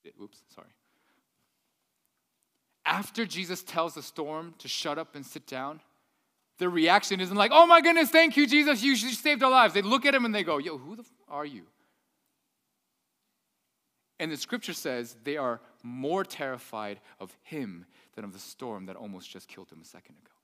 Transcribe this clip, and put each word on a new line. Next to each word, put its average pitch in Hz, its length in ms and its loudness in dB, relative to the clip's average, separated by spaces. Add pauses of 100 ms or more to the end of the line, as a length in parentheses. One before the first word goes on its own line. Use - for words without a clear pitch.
It, - 140 -20
oops, - 220 -20 (100)
sorry. - 160 -20 (2250)
After 196 400 -4
Jesus 175 380 -8
tells 165 320 -6
the 143 80 -14
storm 160 560 -12
to - 80 -18
shut 147 320 -6
up 160 160 -14
and 139 100 -16
sit - 220 -18
down, 139 340 -10 (760)
the 180 100 0
reaction 175 500 2
isn't 185 160 -4
like, 208 160 4
"Oh 320 140 10
my 339 160 8
goodness, 330 300 4
thank 320 260 6
you, 285 80 6
Jesus, 277 380 2
you, 277 80 2
you 233 240 -2
saved 294 260 -2
our 262 80 4
lives." 233 240 6
They 202 80 2
look 233 240 0
at 277 80 4
him 254 100 2
and 220 120 -2
they 202 80 -2
go, 156 160 -2
"Yo, 156 180 -8
who 147 180 -16
the 240 60 -20
f-, - 100 -20 (160)
are 147 160 -10
you?" 117 220 -14 (2500)
And 160 120 -6
the 147 60 -8
scripture 208 360 -10
says 120 500 -8
they 143 140 -6
are 123 220 -4 (220)
more 135 420 -4
terrified 117 800 -10 (180)
of 95 220 -18
him 101 460 -14 (260)
than 107 120 -16
of 98 60 -16
the 95 60 -20
storm 104 480 -14
that 95 100 -14
almost 98 360 -18
just - 160 -20
killed - 240 -20
him 80 100 -20
a 78 40 -20
second 87 320 -20
ago. - 160 -20 (100)